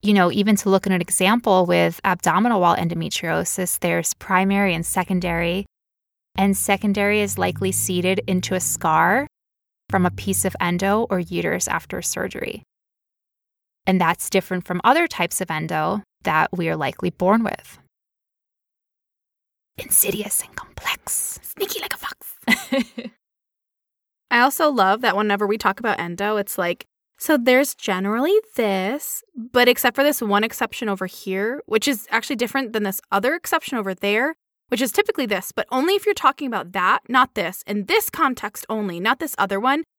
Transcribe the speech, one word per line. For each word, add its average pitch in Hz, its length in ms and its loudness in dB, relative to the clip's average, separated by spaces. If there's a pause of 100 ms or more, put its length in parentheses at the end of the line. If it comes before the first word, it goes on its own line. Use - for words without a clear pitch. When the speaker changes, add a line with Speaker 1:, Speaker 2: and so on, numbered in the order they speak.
Speaker 1:
You 208 100 2
know, 185 200 6
even 208 240 4
to - 120 -2
look 190 180 4
at 190 60 0
an 185 80 2
example 190 640 2
with 170 400 2
abdominal 190 560 2
wall 170 160 4
endometriosis, 165 1000 -4
there's 170 360 -2
primary 196 600 2
and 165 100 -4
secondary, 180 800 -2 (720)
and 196 200 4
secondary 208 640 0
is 196 180 -2
likely 185 340 -2
seeded 185 540 0
into 185 280 0
a 185 60 0
scar 175 680 2 (640)
from 185 140 2
a 202 60 2
piece - 340 -4
of 185 160 -2
endo 190 480 0
or 185 120 0
uterus 170 480 -2
after 170 340 -6
surgery. - 600 -6 (1200)
And 185 140 4
that's 170 280 0
different 180 380 -2
from 180 180 -4
other 311 220 4
types - 340 -4
of 175 100 -6
endo 160 520 -2 (220)
that 160 320 2
we 170 120 0
are 160 80 0
likely 160 340 -2
born 202 340 2
with. - 340 -8 (2000)
Insidious - 640 -2
and - 120 -14
complex. - 880 -8
Speaker 2:
Sneaky - 380 -6
like - 140 -8
a - 20 -14
fox. - 380 -14 (460)
Speaker 1:
<laughs> 233 300 -10 (1200)
Speaker 2:
I 240 100 4
also 294 300 4
love 208 320 4
that 233 140 2
whenever 208 300 2
we 208 120 0
talk 196 220 -2
about 233 180 0
endo, 190 380 -2
it's 202 220 -4
like, 180 260 -2 (340)
"So - 180 2
there's 254 380 4
generally 220 640 0 (160)
this, 208 680 -2 (120)
but 247 340 2
except 247 280 2
for 269 80 4
this 294 180 2
one 202 220 2
exception 220 440 -6
over 190 180 -4
here, 202 600 -6
which 220 220 0
is 247 220 -2
actually 233 260 -2
different 240 360 -4
than 214 100 -2
this 196 180 -4 (100)
other 233 240 2
exception 330 440 -4
over 196 160 -4
there, 214 400 0 (340)
which 233 140 0
is 269 100 0
typically 349 340 2
this, 196 260 -4
but - 200 -4
only 294 220 2
if 392 120 0
you're 415 80 2
talking 285 320 0
about 185 260 -6
that, 190 360 2
not 254 260 2
this, 180 320 -4
in 208 200 -4
this 415 240 0
context - 580 -4
only, 202 320 -4
not 226 200 0
this 320 180 -8
other 196 200 0
one. 269 240 0 (160)